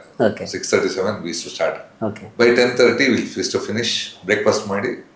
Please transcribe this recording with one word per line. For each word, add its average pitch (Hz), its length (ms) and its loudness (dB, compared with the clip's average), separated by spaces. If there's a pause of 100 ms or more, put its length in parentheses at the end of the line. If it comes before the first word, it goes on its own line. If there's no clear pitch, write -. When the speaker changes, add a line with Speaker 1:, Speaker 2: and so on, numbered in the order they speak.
(260)
Speaker 1:
ಓಕೆ. 95 200 -2
Speaker 2:
ಸಿಕ್ಸ್ - 240 -8
ತರ್ಟಿ 92 240 2
ಸೆವೆನ್ 98 220 -2
we 85 140 -8
used - 100 -6
to - 140 -12
start. - 520 -4
Speaker 1:
ಓಕೆ. - 320 -8
Speaker 2:
By 117 80 6
ten 123 340 4
thirty 131 260 6
we'll, 107 280 0
we 98 60 -4
used - 160 -4
to - 100 -2
finish, - 580 -4
ಬ್ರೇಕ್‌ಫಾಸ್ಟ್ 104 440 0
ಮಾಡಿ 101 360 -4 (120)